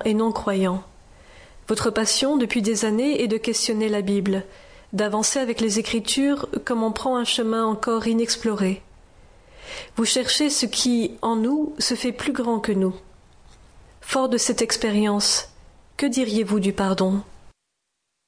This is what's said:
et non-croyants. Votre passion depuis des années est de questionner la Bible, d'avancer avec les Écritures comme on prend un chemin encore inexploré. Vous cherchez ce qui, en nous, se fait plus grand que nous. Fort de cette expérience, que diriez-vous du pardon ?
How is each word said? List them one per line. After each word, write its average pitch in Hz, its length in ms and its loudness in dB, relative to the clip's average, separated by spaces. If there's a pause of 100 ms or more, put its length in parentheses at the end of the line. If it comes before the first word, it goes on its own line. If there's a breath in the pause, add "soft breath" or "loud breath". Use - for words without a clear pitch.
et 220 80 2
non-croyants. 190 680 0 (840 loud breath)
Votre 220 220 0
passion 262 480 2
depuis 240 240 0
des 220 240 0
années 240 360 2
est 240 60 0
de 220 80 0
questionner 220 540 0
la 208 100 0
Bible, 196 460 0 (480 loud breath)
d'avancer 208 440 0
avec 240 220 -2
les 220 180 2
Écritures 269 680 0 (160)
comme 226 180 0
on 220 100 0
prend 254 260 -2
un 240 60 -2
chemin 226 420 0
encore 220 400 0
inexploré. 220 760 0 (1160 loud breath)
Vous 226 100 2
cherchez 262 420 2
ce 285 160 0
qui, 240 560 0
en 226 160 0
nous, 294 420 0
se - 160 -2
fait 240 180 -2
plus 269 200 -4
grand 233 260 0
que 214 140 -2
nous. 190 240 0 (1040)
Fort 262 300 0
de 233 80 2
cette 233 240 0
expérience, 208 880 0 (480)
que 285 80 0
diriez-vous 220 520 0
du 196 140 2
pardon ? 190 500 2 (1040)